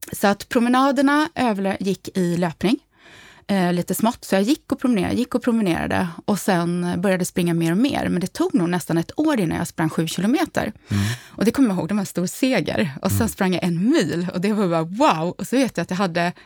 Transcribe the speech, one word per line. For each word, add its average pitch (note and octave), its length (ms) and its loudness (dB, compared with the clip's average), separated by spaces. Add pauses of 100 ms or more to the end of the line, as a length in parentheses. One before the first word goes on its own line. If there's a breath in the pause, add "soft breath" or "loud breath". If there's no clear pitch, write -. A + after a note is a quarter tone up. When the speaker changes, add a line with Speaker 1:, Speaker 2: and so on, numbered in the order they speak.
(120)
Speaker 1:
Så - 160 0
att G3+ 220 -2
promenaderna C4+ 840 2
överle-, G3 440 -2
gick - 380 -4
i F3 200 0
löpning. F3 400 0 (720 loud breath)
Eh, F3+ 240 2
lite F3+ 220 -2
smått. - 300 -2
Så - 100 0
jag F#3+ 60 4
gick A#3+ 300 0
och C4+ 80 -4
promenerade, F#3+ 360 0
gick A#3+ 200 -2
och B3 80 -2
promenerade F#3+ 640 0 (180)
och G3+ 140 0
sen F3 640 0
började F#3 240 0
springa F3 280 0
mer E3 180 2
och F3 60 2
mer. C4 320 0
Men F3+ 120 0
det F#3 120 -4
tog F#4 220 -2
nog F3 140 2
nästan F3 280 -2
ett E3 220 -2
år D4+ 200 2
innan E3+ 180 0
jag E3+ 100 -4
sprang D#3+ 220 -2
sju D#3+ 180 -2
kilometer. A3+ 680 -2 (180 loud breath)
Speaker 2:
Mm. G2+ 120 2 (240 loud breath)
Speaker 1:
Och - 180 -2
det A3+ 60 4
kommer C4 180 2
jag F#3 80 0
ihåg, E3 100 -2
det F#3+ 60 -4
var G#3+ 60 0
en G3 60 -2
stor F3 220 -4
seger. G#3+ 640 0 (100)
Och F#3+ 100 0
sen G3+ 60 2
Speaker 2:
Mm. G#3+ 120 2
Speaker 1:
sprang F#3 240 0
jag E3+ 100 -2
en F3+ 260 0
mil F#3 440 2
och F3+ 80 -4
det G#3+ 120 0
var G3+ 140 0
bara E3 160 0
wow! F3+ 540 0
Och G3+ 100 -8
så - 80 -2
vet B3+ 220 0
jag E3+ 60 0
att - 60 -8
jag F#3 80 -4
hade, F3 360 0 (120)